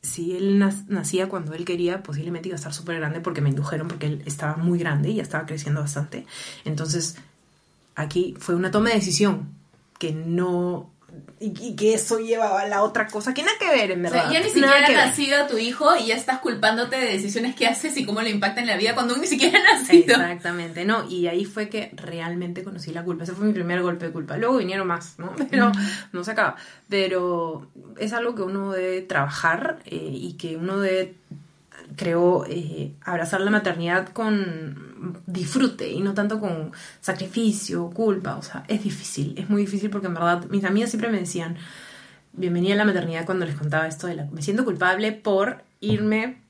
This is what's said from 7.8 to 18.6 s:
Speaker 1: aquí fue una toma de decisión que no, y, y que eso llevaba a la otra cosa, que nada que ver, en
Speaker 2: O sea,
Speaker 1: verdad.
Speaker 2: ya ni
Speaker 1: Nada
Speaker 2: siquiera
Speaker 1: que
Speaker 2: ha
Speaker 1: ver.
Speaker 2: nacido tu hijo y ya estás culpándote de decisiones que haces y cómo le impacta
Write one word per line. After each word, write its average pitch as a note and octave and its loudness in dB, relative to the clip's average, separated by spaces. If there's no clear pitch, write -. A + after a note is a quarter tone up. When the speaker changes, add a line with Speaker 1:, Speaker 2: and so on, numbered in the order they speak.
Speaker 1:
aquí F3 -2
fue F3 -2
una F#3 0
toma G#3+ 4
de A#3 4
decisión F3+ 2
que E3+ -2
no, F3 -2
y, G#3+ -4
y A3+ -8
que G#3+ 4
eso A3 0
llevaba A3 2
a G3+ -2
la G3+ 2
otra G#3+ 2
cosa, A3 -4
que C#4+ -2
nada G#4 4
que G4+ 0
ver, A3 4
en F3 -2
Speaker 2:
O E3+ 2
sea, E4+ 2
Speaker 1:
verdad. - 0
Speaker 2:
ya D#4+ 4
ni F#4 2
Speaker 1:
Nada G#4+ 0
Speaker 2:
siquiera C#4 8
Speaker 1:
que C4+ 8
Speaker 2:
ha A3+ 8
Speaker 1:
ver. C#4+ 6
Speaker 2:
nacido C#4+ 2
tu B3 0
hijo B3+ 4
y A3+ 0
ya A3+ 2
estás C4 -2
culpándote A#3 0
de B3+ 0
decisiones G#3+ -2
que A#3 2
haces C4 -2
y C#4 -2
cómo G#3 -2
le A3+ 0
impacta G3+ 0